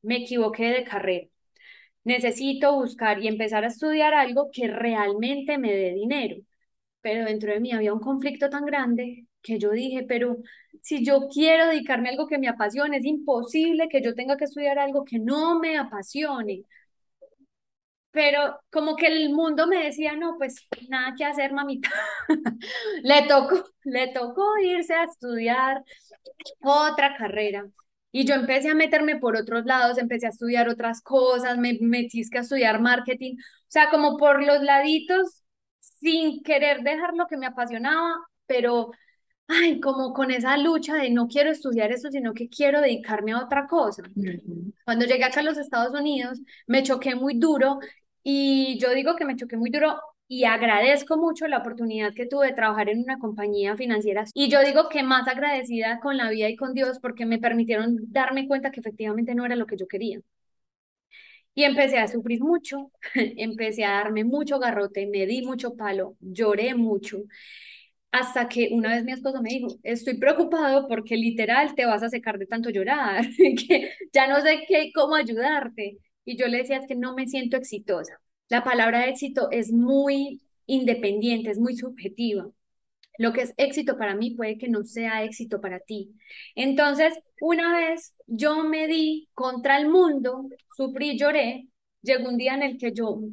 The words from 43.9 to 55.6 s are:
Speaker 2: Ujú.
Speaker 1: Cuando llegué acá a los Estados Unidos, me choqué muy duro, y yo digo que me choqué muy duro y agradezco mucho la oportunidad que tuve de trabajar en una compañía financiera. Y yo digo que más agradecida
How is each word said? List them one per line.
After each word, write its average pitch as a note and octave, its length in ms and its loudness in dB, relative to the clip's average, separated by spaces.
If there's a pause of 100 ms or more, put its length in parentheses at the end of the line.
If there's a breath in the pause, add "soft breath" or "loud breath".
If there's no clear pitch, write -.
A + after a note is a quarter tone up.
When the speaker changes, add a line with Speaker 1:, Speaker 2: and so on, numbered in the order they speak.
Speaker 2:
Ujú. F3 580 -8 (120)
Speaker 1:
Cuando A#3 200 2
llegué B3+ 180 2
acá C4 180 0
a - 20 -2
los D4+ 140 -2
Estados B3+ 420 -2
Unidos, B3+ 400 -4 (280 loud breath)
me C4 160 2
choqué C4 320 -2
muy C4 240 -2
duro, C#4 400 4 (440 loud breath)
y C4+ 560 2
yo B3 140 2
digo C4+ 220 0
que E4 100 -4
me C4 100 -4
choqué A#3+ 220 -8
muy A#3 140 -2
duro D4+ 260 2 (300)
y B3+ 180 0
agradezco A#3 720 4
mucho D#4+ 300 0
la C#4 120 0
oportunidad A3 540 -4
que A#3+ 140 -8
tuve C#4 200 2
de B3+ 60 0
trabajar G#3+ 360 0
en A3 140 0
una C4 160 -4
compañía G#3 560 -2
financiera. G#3+ 480 0 (100)
Y C#4 160 2
yo C#4 140 8
digo D4 260 4
que C#4+ 140 -2
más B3+ 240 2
agradecida B3 720 -2